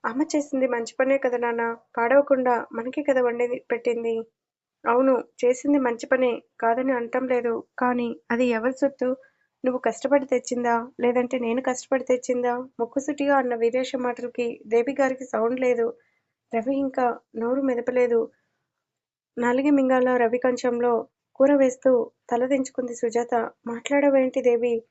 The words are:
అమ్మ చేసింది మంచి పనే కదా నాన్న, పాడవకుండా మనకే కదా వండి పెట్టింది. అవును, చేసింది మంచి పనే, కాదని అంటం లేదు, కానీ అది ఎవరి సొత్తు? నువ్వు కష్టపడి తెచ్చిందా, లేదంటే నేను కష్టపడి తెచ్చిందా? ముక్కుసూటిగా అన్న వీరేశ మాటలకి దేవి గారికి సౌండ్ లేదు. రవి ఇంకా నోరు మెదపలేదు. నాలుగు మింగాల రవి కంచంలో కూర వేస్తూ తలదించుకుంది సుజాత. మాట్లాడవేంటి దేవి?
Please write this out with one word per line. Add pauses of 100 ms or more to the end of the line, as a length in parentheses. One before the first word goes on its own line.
అమ్మ
చేసింది
మంచి
పనే
కదా
నాన్న, (280)
పాడవకుండా (180)
మనకే
కదా
వండి
పెట్టింది. (680)
అవును, (240)
చేసింది
మంచి
పనే, (280)
కాదని
అంటం
లేదు, (260)
కానీ (240)
అది
ఎవరి
సొత్తు? (540)
నువ్వు
కష్టపడి
తెచ్చిందా, (220)
లేదంటే
నేను
కష్టపడి
తెచ్చిందా? (220)
ముక్కుసూటిగా
అన్న
వీరేశ
మాటలకి (180)
దేవి
గారికి
సౌండ్
లేదు. (640)
రవి
ఇంకా (300)
నోరు
మెదపలేదు. (1200)
నాలుగు
మింగాల
రవి
కంచంలో (480)
కూర
వేస్తూ (360)
తలదించుకుంది
సుజాత. (340)
మాట్లాడవేంటి
దేవి? (180)